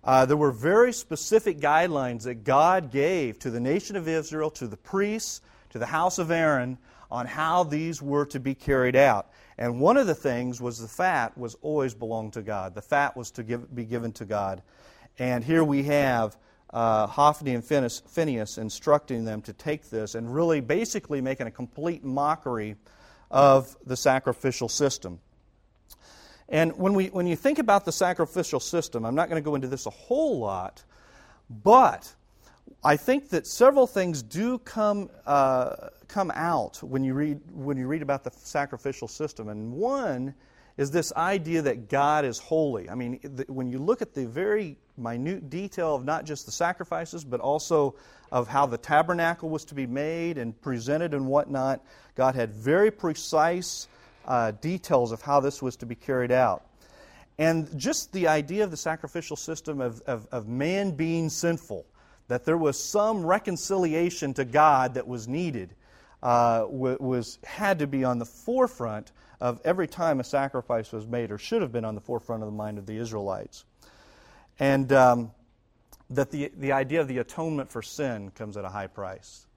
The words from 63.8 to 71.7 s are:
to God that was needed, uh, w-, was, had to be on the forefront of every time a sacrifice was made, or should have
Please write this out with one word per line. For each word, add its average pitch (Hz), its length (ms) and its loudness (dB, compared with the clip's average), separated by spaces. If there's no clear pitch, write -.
to 139 100 -2
God 131 480 6
that 127 140 -4
was 117 200 -8
needed, 131 460 -6
uh, 120 380 4
w-, 127 400 -2
was, 127 440 -4
had 196 360 0
to 147 80 0
be 135 160 -2
on 123 160 0
the 117 60 -6
forefront 220 840 -2
of 123 240 -2
every 175 240 0
time 165 320 0
a 123 40 -4
sacrifice 127 680 -2
was 110 160 -10
made, 117 240 -4
or 104 60 -8
should 226 240 -2
have 135 100 -4